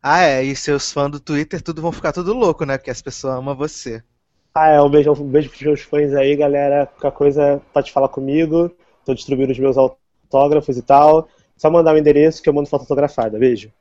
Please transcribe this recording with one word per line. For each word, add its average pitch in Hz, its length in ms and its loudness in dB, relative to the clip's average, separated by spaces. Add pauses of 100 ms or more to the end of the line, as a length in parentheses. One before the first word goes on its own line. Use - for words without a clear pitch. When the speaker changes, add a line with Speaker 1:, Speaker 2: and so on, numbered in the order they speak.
Speaker 1:
Ah, 156 200 2
é, 139 200 2
e 135 140 -6
seus - 360 -4
fãs 143 180 -2
do 147 100 -12
Twitter 156 420 -6
tudo 160 180 -10
vão 165 120 -4
ficar 156 200 -6
tudo 180 220 -6
louco, 185 300 -2
né? 135 120 -4
Porque 131 140 -12
as 117 100 -10
pessoas 131 360 -8
amam 135 180 -8
você. 131 480 -10 (520)
Speaker 2:
Ah, 156 140 4
é, 151 120 6
um 143 100 4
beijo, 147 220 4
um 143 160 -4
beijo 139 200 0
pros - 140 -20
meus 147 200 -2
fãs 147 320 -2
aí, 143 220 0
galera. 143 500 0
Qualquer - 300 -8
coisa, 143 460 0 (100)
pode 139 200 -2
falar 139 160 0
comigo. 156 600 -2 (340)
Tô 131 100 -4
distribuindo 131 380 -4
os 123 60 -4
meus 131 200 0
autógrafos 139 1000 0
e 123 60 -8
tal. 151 460 4 (280)
Só 156 140 0
mandar 165 240 4
o 156 40 4
endereço 151 440 2
que - 60 0
eu 147 40 0
mando 143 160 -2
foto 143 140 -4
autografada. 131 560 -4
Beijo. 110 320 0 (100)